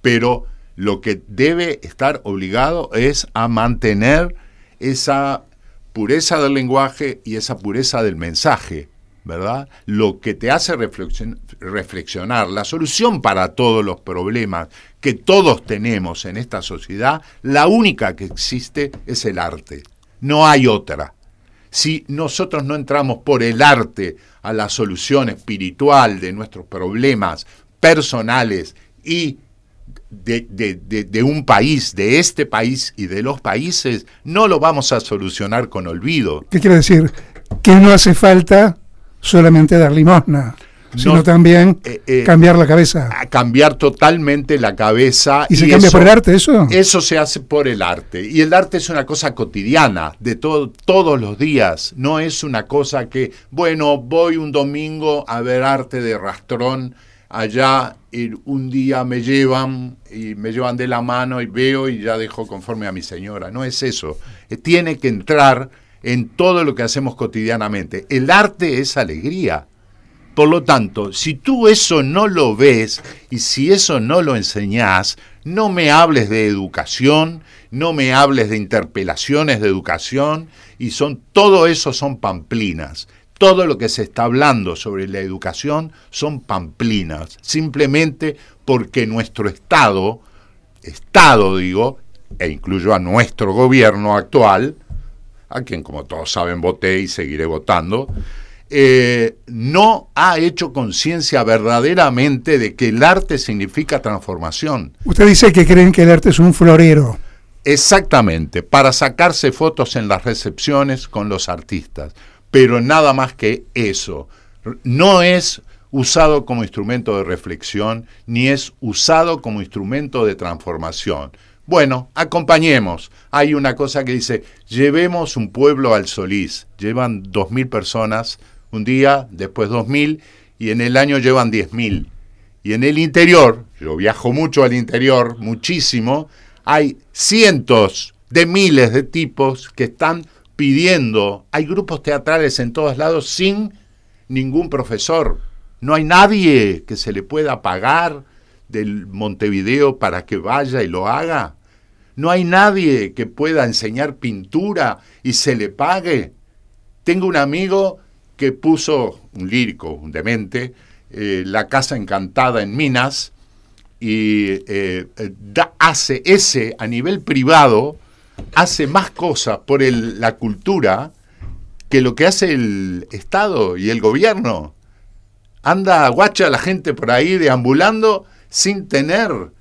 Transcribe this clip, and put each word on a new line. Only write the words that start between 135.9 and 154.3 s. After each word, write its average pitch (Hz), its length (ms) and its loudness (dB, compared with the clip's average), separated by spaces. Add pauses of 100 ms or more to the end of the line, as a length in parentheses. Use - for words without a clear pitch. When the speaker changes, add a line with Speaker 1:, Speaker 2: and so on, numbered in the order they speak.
Speaker 1:
hay 147 340 0 (140)
cientos 127 1040 2 (160)
de 165 160 2
miles 165 460 4
de 135 100 0
tipos 135 640 -4
que - 160 -6
están 160 420 -4 (300)
pidiendo, 135 920 0
hay 156 160 -4
grupos 175 360 -6
teatrales 147 580 -2
en 120 120 -6
todos 147 240 -4
lados 156 320 -4
sin 202 460 -4 (540)
ningún 135 420 -4
profesor. 131 680 -2 (400)
No 139 140 -2
hay 156 100 -2
nadie 160 800 4
que 110 100 -10
se 107 160 -8
le 98 100 -6
pueda 139 380 -4
pagar 139 640 -2 (440)
del 104 380 -8
Montevideo 104 920 -2
para 90 260 -4
que 101 140 -8
vaya 127 440 -4
y 92 60 -6
lo 92 200 -6
haga. 147 480 -6 (600)
No 156 140 -2
hay 180 140 0
nadie 175 680 2
que 113 140 -8
pueda 151 400 -2
enseñar 117 500 -6
pintura 127 840 -6 (220)